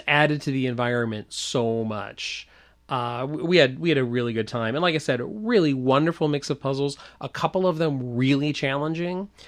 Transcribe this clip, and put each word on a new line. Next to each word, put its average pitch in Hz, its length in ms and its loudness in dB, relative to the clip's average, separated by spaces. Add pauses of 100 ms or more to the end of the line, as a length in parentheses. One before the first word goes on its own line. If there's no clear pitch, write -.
added 147 360 4
to 143 80 -2
the 131 160 0
environment 120 680 -2
so 113 500 -2
much. 107 640 -8 (400)
Uh, 120 340 -2
w-, 147 240 -6
we 175 120 4
had, 131 220 6
we 165 100 0
had 151 80 4
a 131 80 2
really 120 260 -2
good 110 160 -2
time. 117 280 -2
And 156 60 0
like 175 140 2
I 151 40 0
said, 131 200 -2
a - 60 -4
really 214 480 2
wonderful 139 560 2
mix 143 200 -4
of 139 120 -4
puzzles, 139 360 -2 (220)
a - 80 -8
couple 185 400 0
of 160 120 0
them 135 360 0
really 139 380 2
challenging. 160 760 -2 (180)